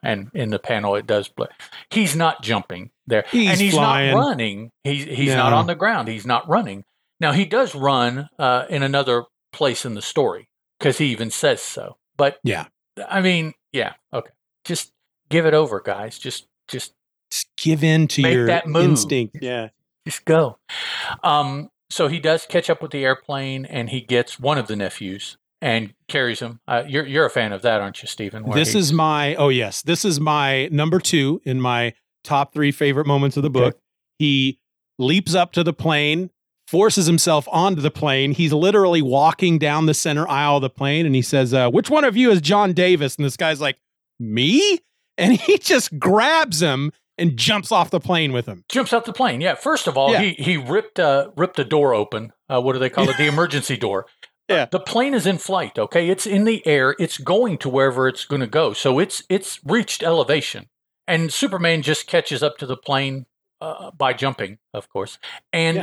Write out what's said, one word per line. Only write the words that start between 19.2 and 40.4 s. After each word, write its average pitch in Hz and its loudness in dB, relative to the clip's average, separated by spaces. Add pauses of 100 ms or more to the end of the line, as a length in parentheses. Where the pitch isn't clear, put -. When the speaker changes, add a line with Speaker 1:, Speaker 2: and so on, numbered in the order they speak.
Speaker 2:
Yeah. 123 -6 (360)
Speaker 1:
Just - -10
go. 156 2 (640)
Um, 147 -2 (200)
so 165 -2
he 165 -4
does 160 0
catch - 0
up 165 0
with 151 -10
the 139 -4
airplane, 135 -4
and 117 -6
he 127 -6
gets 120 -2
one 143 0
of 113 -4
the 107 -6
nephews 98 -8 (240)
and 113 -2 (140)
carries 123 -2
him. 117 -10
Uh, 120 0
you're, 139 -2
you're 139 2
a 120 0
fan 110 -2
of 95 -8
that, 110 2
aren't 98 -10
you, - -14
Stephen? 107 -10
Where 107 -4
Speaker 2:
This 156 2
Speaker 1:
he 214 2
Speaker 2:
is 151 2
my, 151 0
oh, 147 2
yes. 117 -2
This 165 -2
is 165 0
my 143 0
number 160 2
two 147 0
in 131 -2
my 120 0 (300)
top 139 -2
three 143 2
favorite 143 0
moments 139 2
of 139 0
the 151 -2
Speaker 1:
Okay. 127 0
Speaker 2:
book. 120 2 (400)
He 135 2 (400)
leaps 165 0
up 180 2
to 175 0
the 160 0
plane, 156 0 (380)
forces 196 4
himself 160 2
onto 180 2
the 151 0
plane. 139 0
He's 156 0
literally 180 4
walking 156 2
down 151 2
the 156 4
center 151 -2
aisle 143 2